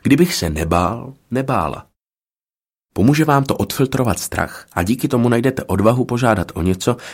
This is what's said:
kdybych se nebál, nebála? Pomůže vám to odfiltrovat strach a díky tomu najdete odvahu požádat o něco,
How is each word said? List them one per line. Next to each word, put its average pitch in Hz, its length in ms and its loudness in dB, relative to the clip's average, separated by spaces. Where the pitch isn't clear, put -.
kdybych 160 320 4
se 85 140 -2
nebál, 87 640 -2
nebála? 120 580 -4
Pomůže 143 320 4
vám 139 180 4
to - 140 -4
odfiltrovat 131 640 0
strach - 520 -6
a 90 120 -2
díky 120 240 -2
tomu 120 220 2
najdete 120 340 0
odvahu 110 420 2
požádat 117 500 0
o - 60 -4
něco, 92 360 0